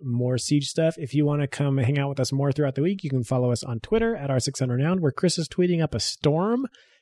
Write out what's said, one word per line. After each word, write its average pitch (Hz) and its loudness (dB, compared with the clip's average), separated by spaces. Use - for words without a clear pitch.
more 123 0
Siege 147 0
stuff. 160 0
If 139 -8
you 147 4
wanna 147 0
come 139 0
hang 135 2
out 139 0
with 135 -4
us 127 0
more 139 2
throughout 139 0
the 147 0
week, 196 -2
you 143 -4
can 127 0
follow 123 2
us 117 -2
on 117 -6
Twitter 226 0
at 139 -6
R 131 2
six - -4
unrenowned, 135 0
where 147 2
Chris - 0
is 160 -4
tweeting 175 2
up 147 -2
a 113 0
storm. 196 0